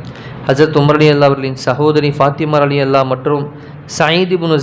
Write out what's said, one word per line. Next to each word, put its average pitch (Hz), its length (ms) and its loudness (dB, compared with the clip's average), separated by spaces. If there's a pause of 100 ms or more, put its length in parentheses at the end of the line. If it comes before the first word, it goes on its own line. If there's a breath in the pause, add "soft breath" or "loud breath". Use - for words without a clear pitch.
(460 loud breath)
ஹஜ்ரத் - 20 -4
உமர் 147 480 2
ரலியல்லாஹு 151 240 4
அவர்களின் 135 360 0
சகோதரி 147 540 0
ஃபாத்திமா 143 460 0
ரலியல்லாஹு 143 480 2
மற்றும் 147 440 -4 (500 loud breath)
சயீத் 175 340 2
இப்னு 165 300 0